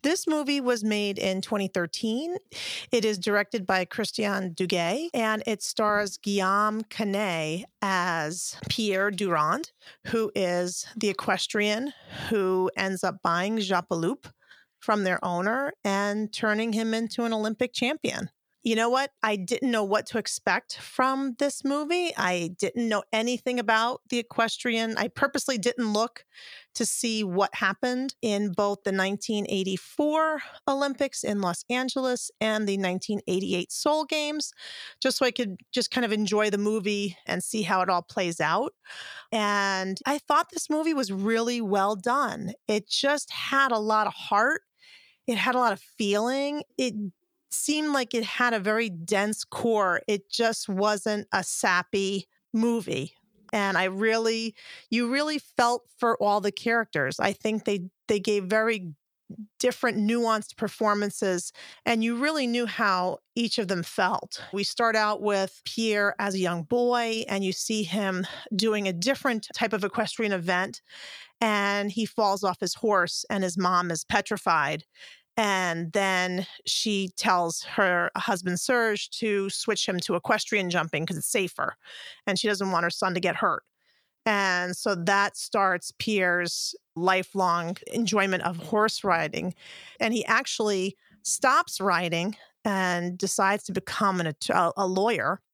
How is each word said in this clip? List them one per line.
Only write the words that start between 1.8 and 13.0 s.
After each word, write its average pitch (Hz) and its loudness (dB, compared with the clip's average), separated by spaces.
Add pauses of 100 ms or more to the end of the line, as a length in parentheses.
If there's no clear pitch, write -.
It 226 2
is 214 2
directed 202 0
by 185 2
Christian 196 -2
Duguay, 185 0
and 220 0
it 214 -2
stars 208 0
Guillaume 202 2
Canet 190 -2 (140)
as 180 -2 (100)
Pierre 202 0
Durand, 175 0 (360)
who 226 0
is 180 0 (120)
the 214 0
equestrian 208 0 (360)
who 185 2
ends 190 -2